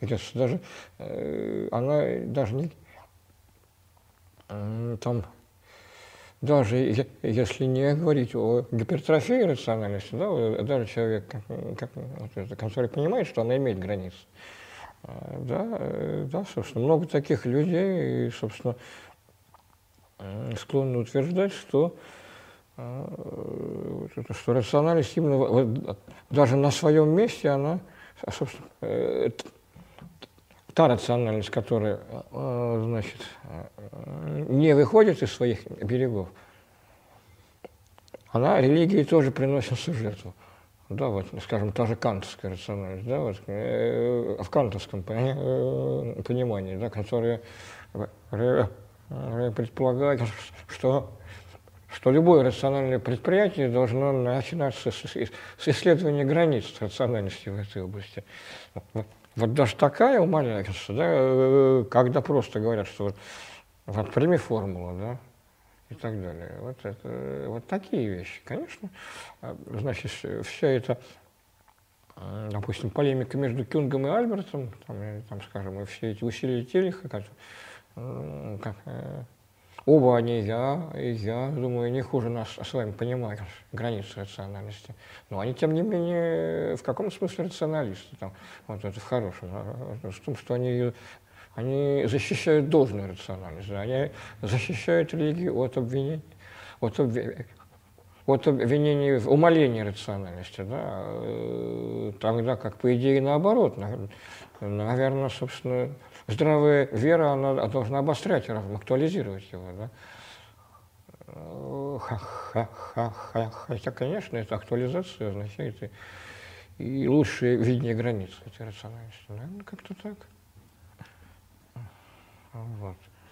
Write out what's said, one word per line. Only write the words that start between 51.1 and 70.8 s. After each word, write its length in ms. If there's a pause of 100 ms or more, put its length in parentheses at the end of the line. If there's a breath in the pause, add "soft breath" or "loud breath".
что 220
любое 320
рациональное 560
предприятие 720
должно 420
начинаться 800
с, 40 (100)
с, 100 (420 loud breath)
с 100
исследования 580
границ 400 (140)
рациональности 680
в 100
этой 240
области. 400 (680 loud breath)
Вот, 120 (300)
вот 180
даже 220
такая 440
умаляется, 720
да, 140
э, 800
когда 320
просто 380
говорят, 280
что 180
вот, 100 (720 loud breath)
вот 260
прими 260
формулу, 600
да, 180 (720 soft breath)
и 60
так 260
далее. 400
Вот 220
это, 640
вот 180
такие 440
вещи. 360
Конечно, 440 (520 loud breath)
а, 140 (160)
значит, 400
вся 560
эта, 320 (1200 loud breath)